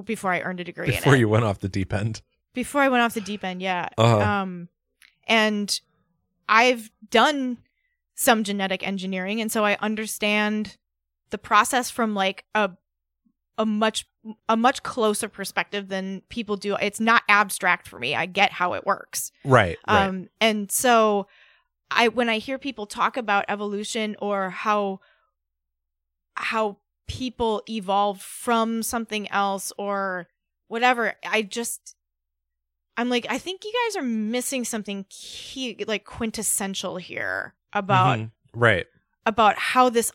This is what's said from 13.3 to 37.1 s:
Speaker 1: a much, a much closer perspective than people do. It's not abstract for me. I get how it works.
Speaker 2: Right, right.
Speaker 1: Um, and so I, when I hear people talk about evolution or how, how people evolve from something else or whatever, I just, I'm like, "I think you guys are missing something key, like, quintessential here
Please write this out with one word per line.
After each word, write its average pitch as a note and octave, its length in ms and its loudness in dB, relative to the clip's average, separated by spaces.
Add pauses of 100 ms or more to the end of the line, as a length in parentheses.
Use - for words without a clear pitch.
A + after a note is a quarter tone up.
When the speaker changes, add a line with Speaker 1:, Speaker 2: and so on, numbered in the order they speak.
Speaker 1:
a A3 80 0
much, A3 420 0 (440)
a A3+ 60 4
much A3+ 260 2
closer A3 480 -2
perspective G3 580 -6
than F#3+ 400 -6
people G#3 280 -6
do. G3+ 200 -4
It's G3+ 240 -4
not A3+ 260 4
abstract G3 600 2
for - 100 -16
me. B2+ 160 -4
I D#3 120 -2
get F#3 260 0
how F3+ 220 -2
it - 120 -6
works. - 460 -4 (120)
Speaker 2:
Right, A2 340 6 (100)
right. G3+ 200 4
Speaker 1:
Um, F#3+ 200 -6 (140)
and G#3+ 280 2
so A3 560 4 (640)
I, A#3 180 4
when A#3 200 0
I A3 100 0
hear C4+ 200 -6
people C4 280 -8
talk A3+ 300 -2
about G#3 320 0
evolution G#3 720 -4
or G3 300 -2
how, G3+ 500 -2 (1300)
how A3 440 -4 (300)
people A#3 600 -2
evolve G3+ 520 0
from A3+ 640 -2
something G#3+ 480 -6
else G3 480 -2
or G3 500 -4 (400)
whatever, A#3 460 2 (120)
I G#3+ 160 0
just, - 520 -8 (1000)
I'm A#3+ 140 -2
like, A#3+ 200 0
"I A#3+ 80 -2
think F#4 260 -10
you G#4+ 80 -10 (140)
guys G4+ 100 -4
are D#4+ 100 -4
missing A#3 580 -2
something G3+ 460 -8
key, - 760 -10
like, G#3+ 180 -4
quintessential G3 920 -4
here G2 580 -8 (200)